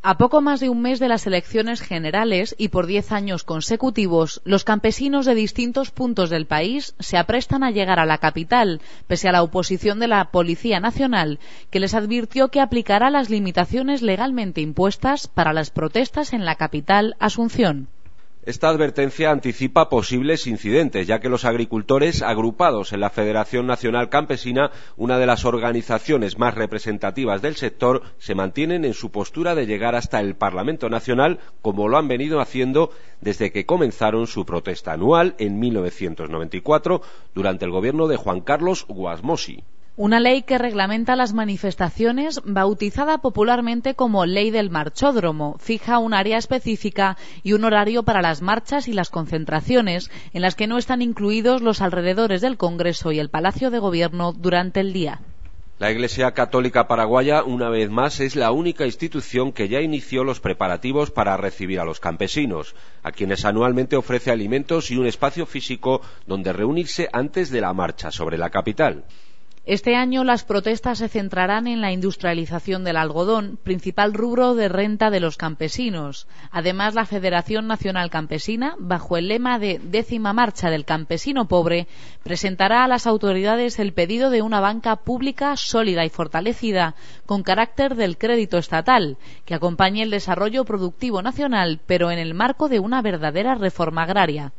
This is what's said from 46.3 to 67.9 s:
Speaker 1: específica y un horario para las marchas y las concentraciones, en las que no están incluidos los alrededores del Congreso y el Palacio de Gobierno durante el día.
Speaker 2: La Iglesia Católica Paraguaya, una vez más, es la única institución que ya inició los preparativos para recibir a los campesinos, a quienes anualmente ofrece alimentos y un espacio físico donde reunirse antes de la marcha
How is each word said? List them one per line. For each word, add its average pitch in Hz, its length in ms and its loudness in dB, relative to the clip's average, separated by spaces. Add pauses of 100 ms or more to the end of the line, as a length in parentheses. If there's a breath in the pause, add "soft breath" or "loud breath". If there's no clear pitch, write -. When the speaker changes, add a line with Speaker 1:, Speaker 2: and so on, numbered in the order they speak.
Speaker 1:
específica 214 800 0 (260 loud breath)
y 202 120 2
un 214 100 4
horario 214 380 4
para 208 180 4
las 160 220 0
marchas 233 460 0
y 233 40 -4
las 185 160 0
concentraciones, 165 1000 0 (240 loud breath)
en 180 80 -2
las 185 120 2
que 214 120 0
no 233 100 0
están 247 240 0
incluidos 226 600 2
los 220 180 2
alrededores 185 600 2
del 254 160 0
Congreso 170 520 0
y 151 100 0
el 151 100 -4
Palacio 196 400 0
de 233 80 -2
Gobierno 175 560 0
durante 180 460 0
el 190 120 -2
día. 170 280 -4 (580)
Speaker 2:
La 101 120 2
Iglesia 123 420 0
Católica 127 560 2
Paraguaya, 127 540 4
una 123 280 -2
vez 110 180 2
más, 127 320 0
es 135 160 -2
la 120 160 2
única 160 320 0
institución 127 680 -2
que 113 200 -4
ya 139 100 0
inició 131 440 -2
los 135 160 -2
preparativos 110 680 -2
para 98 280 0
recibir 92 420 -4
a 82 60 -4
los 80 140 -6
campesinos, 90 720 -4 (280 soft breath)
a 85 100 -6
quienes 98 340 -2
anualmente 123 500 2
ofrece 123 340 0
alimentos 127 600 0
y 123 80 0
un 127 80 2
espacio 143 400 0
físico 131 560 -2 (240 loud breath)
donde 95 260 -2
reunirse 151 600 0
antes 143 360 -2
de 120 120 0
la 90 100 0
marcha 90 380 -2